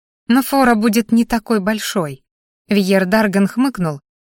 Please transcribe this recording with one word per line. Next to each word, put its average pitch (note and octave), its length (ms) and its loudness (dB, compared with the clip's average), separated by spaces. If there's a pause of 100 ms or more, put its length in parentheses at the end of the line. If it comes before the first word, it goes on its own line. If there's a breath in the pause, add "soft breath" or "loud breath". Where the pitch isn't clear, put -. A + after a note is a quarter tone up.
(280)
«Но B3 140 4
фора B3+ 340 2
будет A3+ 360 0
не A#3 140 4
такой A3+ 340 -2
большой». F#3 640 -4 (440)
Вьер F#3+ 380 2
Дарган G3+ 420 0
хмыкнул, F#3+ 520 -4 (260)